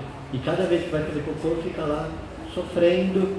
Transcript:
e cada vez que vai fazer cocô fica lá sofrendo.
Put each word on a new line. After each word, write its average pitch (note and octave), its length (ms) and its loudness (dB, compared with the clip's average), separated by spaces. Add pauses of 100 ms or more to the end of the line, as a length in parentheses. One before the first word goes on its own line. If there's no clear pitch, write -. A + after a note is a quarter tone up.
(320)
e B2+ 60 -4
cada E3+ 260 0
vez E3+ 200 2
que - 60 -6
vai D3+ 120 0
fazer D3 200 -4
cocô D#3+ 400 -2
fica E3 200 -4
lá D#3 260 -2 (460)
sofrendo. F3+ 760 4 (100)